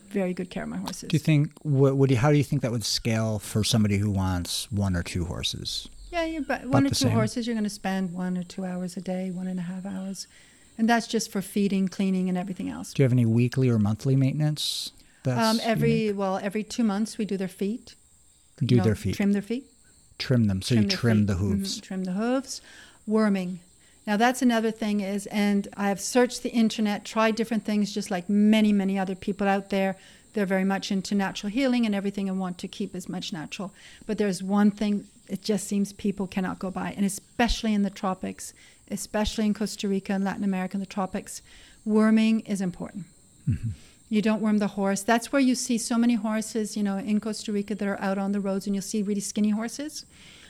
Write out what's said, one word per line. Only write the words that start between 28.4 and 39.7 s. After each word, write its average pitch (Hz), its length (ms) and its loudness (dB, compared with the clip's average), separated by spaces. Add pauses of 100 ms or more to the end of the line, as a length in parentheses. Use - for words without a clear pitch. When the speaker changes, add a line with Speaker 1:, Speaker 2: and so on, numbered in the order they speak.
Speaker 1:
many 196 240 2
other 190 180 -2
people 196 320 -2
out 196 220 0
there. 190 280 0 (360)
They're 202 140 0
very 190 160 2
much 196 280 -2
into 196 220 -2
natural 196 380 -2
healing 247 340 2
and 208 80 0
everything 196 360 -2
and 190 100 -2
want 180 200 -6
to 196 80 -8
keep - 280 -8
as 185 140 -10
much 175 240 -8
natural. 175 380 -8 (360)
But 214 100 -2
there's 190 240 0
one 202 300 4
thing, 208 340 -2 (220)
it 196 160 -8
just 208 240 -2
seems 202 260 -2
people 196 320 -2
cannot 180 320 -4
go 185 140 -6
by, 180 240 -6
and 202 100 0
especially - 680 0
in 202 100 2
the 196 80 0
tropics, 190 640 -6 (380)
especially 208 540 -2
in 208 80 2
Costa 202 340 -4